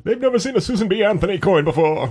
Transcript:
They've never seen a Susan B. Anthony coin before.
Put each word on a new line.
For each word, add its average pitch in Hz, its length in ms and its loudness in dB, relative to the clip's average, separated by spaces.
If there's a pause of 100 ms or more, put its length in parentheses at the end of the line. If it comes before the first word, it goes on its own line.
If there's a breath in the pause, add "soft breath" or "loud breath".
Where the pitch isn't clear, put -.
They've 240 160 -2
never 254 200 2
seen 262 160 -4
a 233 60 2
Susan 226 260 -2
B. 208 160 0
Anthony 196 340 0
coin 170 260 2
before. 156 480 0